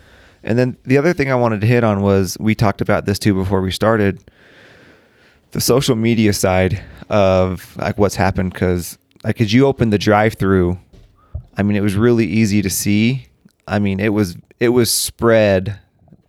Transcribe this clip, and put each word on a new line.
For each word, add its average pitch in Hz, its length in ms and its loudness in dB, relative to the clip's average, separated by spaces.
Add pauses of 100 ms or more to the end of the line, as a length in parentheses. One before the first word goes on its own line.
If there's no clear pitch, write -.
(480)
And 113 120 0
then 127 260 -2
the 131 140 2
other 160 120 0
thing 143 200 -4
I 127 40 2
wanted 117 260 0
to 107 60 0
hit 120 160 4
on 104 200 0
was, 98 360 0
we 107 160 0
talked 104 240 0
about 98 280 -2
this 101 100 -2
too 107 160 0
before 95 280 -2
we 92 100 -2
started, 104 480 0 (1300)
the 117 100 -6
social 123 340 2
media 110 380 2
side 92 480 0 (280)
of, 92 680 0
like, - 200 -6
what's 101 180 0
happened. 92 380 -2
'Cause, 90 440 -4 (260)
like, 110 180 -4
as 104 120 0
you 131 120 4
open 131 240 0
the 104 80 2
drive-through, 98 800 2 (800)
I 98 60 -2
mean, 104 120 0
it 101 60 -2
was 101 140 -2
really 113 320 2
easy 104 340 0
to 95 80 -4
see. 110 580 -2 (400)
I 101 120 -4
mean, 98 200 -2
it 107 140 -2
was, 104 240 -2 (220)
it 120 100 2
was 120 220 2
spread 104 880 0 (500)